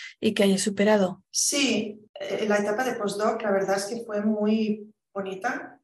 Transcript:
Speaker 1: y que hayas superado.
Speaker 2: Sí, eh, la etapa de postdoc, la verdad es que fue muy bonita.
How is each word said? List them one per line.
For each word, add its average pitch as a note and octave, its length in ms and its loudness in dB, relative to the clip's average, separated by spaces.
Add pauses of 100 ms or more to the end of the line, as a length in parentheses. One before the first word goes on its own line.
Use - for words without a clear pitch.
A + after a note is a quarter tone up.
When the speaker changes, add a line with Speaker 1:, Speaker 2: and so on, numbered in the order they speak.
(200)
Speaker 1:
y A3 140 2
que G#3 100 2
hayas G3 180 4
superado. G3+ 680 2
Speaker 2:
Sí, A3 800 -2 (120)
eh, G#3 280 -4
la G#3 100 4
etapa G#3 280 0
de A#3 100 -2
postdoc, G#3 460 -2
la G#3 100 -2
verdad F#3+ 260 2
es G3 80 -2
que - 200 -6
fue G#3 160 -4
muy G#3+ 720 0 (200)
bonita. G3 720 -8